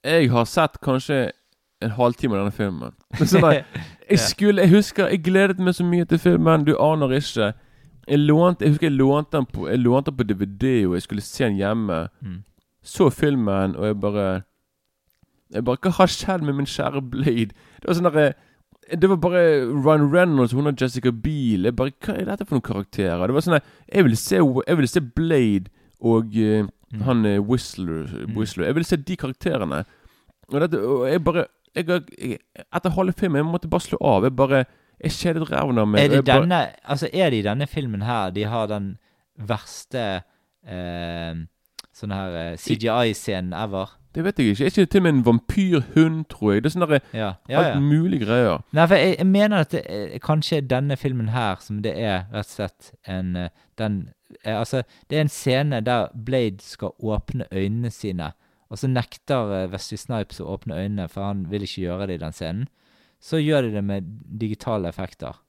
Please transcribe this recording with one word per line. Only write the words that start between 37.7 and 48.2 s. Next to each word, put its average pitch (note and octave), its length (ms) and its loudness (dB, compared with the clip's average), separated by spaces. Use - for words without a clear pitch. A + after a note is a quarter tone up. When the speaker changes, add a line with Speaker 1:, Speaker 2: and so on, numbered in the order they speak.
Speaker 2:
her A2 260 -2
de G2+ 120 -4
har A2 240 -2
den G2+ 300 -6
verste, G#2 840 -8
eh, F2 720 -10
sånn G#2 220 -10
her, F#2 240 -8
eh, E2+ 180 -8
C - 200 -4
G A2+ 120 -4
I-scenen G#2+ 640 -2
ever? G2 360 -6
Speaker 1:
Det D#3+ 100 -6
vet G3+ 160 -2
jeg G#2+ 140 4
ikke. G#2+ 100 -2
Er E3 80 2
ikke G3 140 4
det - 60 -12
til G3 80 4
og F#3 40 4
med D#3+ 120 4
en B2+ 100 4
vampyrhund, D#3+ 1040 2
tror G#2 240 0
jeg? A2 100 2
Det D3+ 60 0
er E3+ 100 -4
sånne E3+ 140 0
der C3+ 80 4
Speaker 2:
Ja, G#2+ 200 -6
ja, C3 100 0
Speaker 1:
alt D#3 160 2
Speaker 2:
ja. C#3+ 60 0
Speaker 1:
mulig D#3 400 2